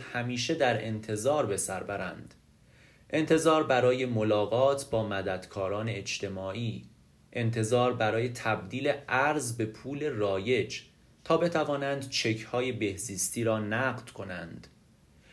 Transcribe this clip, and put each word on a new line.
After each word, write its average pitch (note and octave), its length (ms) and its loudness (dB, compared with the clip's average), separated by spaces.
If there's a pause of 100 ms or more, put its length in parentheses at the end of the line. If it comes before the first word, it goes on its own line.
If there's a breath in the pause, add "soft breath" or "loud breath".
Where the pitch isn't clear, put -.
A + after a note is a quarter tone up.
(140)
همیشه B2 400 -2
در B2 320 2
انتظار A2 600 0
به G2 120 -2
سر F#2+ 260 -4
برند. F#2+ 500 -8 (760 soft breath)
انتظار D#3 540 4
برای B2+ 420 4
ملاقات A2+ 840 2
با A2 180 0
مددکاران G2 840 -4
اجتماعی، G2 920 -4 (500)
انتظار A#2+ 600 4
برای A#2 360 2
تبدیل A#2+ 640 -2 (160)
ارز C3 480 2
به A2+ 80 0
پول C#3+ 440 -6
رایج G#2 680 0 (440)
تا E3 140 4
بتوانند C#3 720 0
چک‌های A#2+ 600 0
بهزیستی G2+ 720 -4
را A2 160 2
نقد A#2+ 500 -2
کنند، F2+ 580 -12 (640 soft breath)